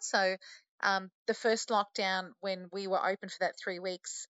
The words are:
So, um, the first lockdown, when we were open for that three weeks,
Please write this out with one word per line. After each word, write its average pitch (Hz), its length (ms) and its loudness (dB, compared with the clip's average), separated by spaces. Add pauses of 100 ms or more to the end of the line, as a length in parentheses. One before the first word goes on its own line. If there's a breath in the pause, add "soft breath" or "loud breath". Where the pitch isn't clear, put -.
So, 190 360 2 (460 loud breath)
um, 190 260 2 (160)
the 226 80 2
first 226 360 2
lockdown, 190 640 0 (100)
when 185 300 -4
we 196 140 -4
were 190 180 2
open 196 260 0
for - 100 -12
that 180 180 0
three 180 220 -6
weeks, - 500 -6